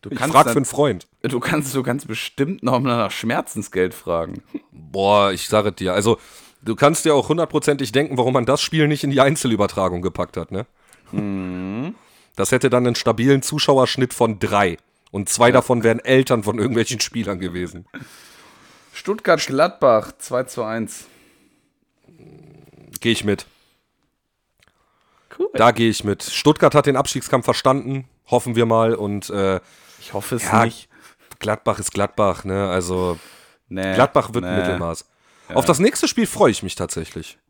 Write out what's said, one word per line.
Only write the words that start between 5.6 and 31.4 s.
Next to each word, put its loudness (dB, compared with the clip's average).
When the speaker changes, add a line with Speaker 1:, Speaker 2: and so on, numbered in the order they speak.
Speaker 2:
es -4
dir. -2
Also, 2
du -4
kannst 2
dir 4
auch 0
hundertprozentig 0
denken, 0
warum 2
man 2
das 0
Spiel 0
nicht -2
in 0
die 4
Einzelübertragung 0
gepackt -6
hat, -8
ne? -6
Speaker 1:
Mhm. -6
Speaker 2:
Das 0
hätte 2
dann 2
einen 0
stabilen 2
Zuschauerschnitt 0
von 0
drei. 0
Und -4
zwei 4
Speaker 1:
Ja. 4
Speaker 2:
davon 2
wären 4
Eltern 2
von -2
irgendwelchen 0
Spielern -6
gewesen. -8
Speaker 1:
Stuttgart-Gladbach, 0
zwei -6
zu -8
eins. -8
Speaker 2:
Geh 0
ich -2
mit. -2
Speaker 1:
Cool. -2
Speaker 2:
Da 6
geh 2
ich -2
mit. -2
Stuttgart 2
hat 6
den 2
Abstiegskampf -2
verstanden, 0
hoffen 0
wir 4
mal. 2
Und, -6
äh, 0
Speaker 1:
Ich -20
hoffe -6
es -4
Speaker 2:
ja, 4
Speaker 1:
nicht. -8
Speaker 2:
Gladbach -2